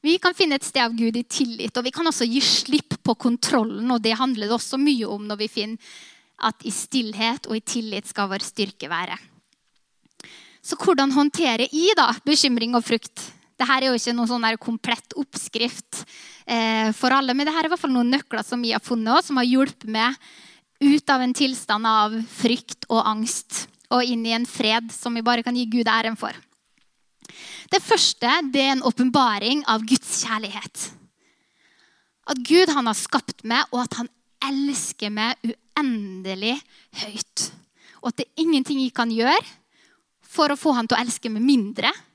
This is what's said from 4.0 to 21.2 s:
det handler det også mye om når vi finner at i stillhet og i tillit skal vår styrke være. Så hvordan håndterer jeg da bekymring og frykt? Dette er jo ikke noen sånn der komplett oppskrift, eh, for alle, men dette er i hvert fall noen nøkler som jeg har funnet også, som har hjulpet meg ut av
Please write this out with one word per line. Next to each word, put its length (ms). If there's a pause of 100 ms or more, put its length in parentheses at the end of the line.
det 140
handler 320
det 80
også 180
mye 320
om 220
når 100
vi 80
finner 460 (480)
at 240
i 80
stillhet 720
og 80
i 80
tillit 460
skal 180
vår 160
styrke 460
være. 260 (1500)
Så 160
hvordan 360
håndterer 520
jeg 320
da 140 (140)
bekymring 520
og 80
frykt? 380 (340)
Dette 160
er 140
jo 100
ikke 160
noen 160
sånn 160
der 160
komplett 560
oppskrift, 840 (420)
eh, 480
for 200
alle, 200
men 120
dette 120
er 80
i 60
hvert 100
fall 120
noen 200
nøkler 320
som 200
jeg 120
har 60
funnet 260
også, 200
som 100
har 80
hjulpet 420
meg 240 (680)
ut 280
av 120